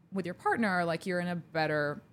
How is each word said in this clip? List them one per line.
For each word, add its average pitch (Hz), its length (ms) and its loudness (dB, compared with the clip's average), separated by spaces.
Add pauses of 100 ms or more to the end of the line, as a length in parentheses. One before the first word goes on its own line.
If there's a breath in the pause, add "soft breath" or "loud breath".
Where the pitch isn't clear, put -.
(120)
with 190 140 -2
your 214 80 -6
partner, 220 500 2
like, 165 220 -2
you're 180 120 0
in 175 80 -2
a 175 80 -2
better 151 680 -2 (120)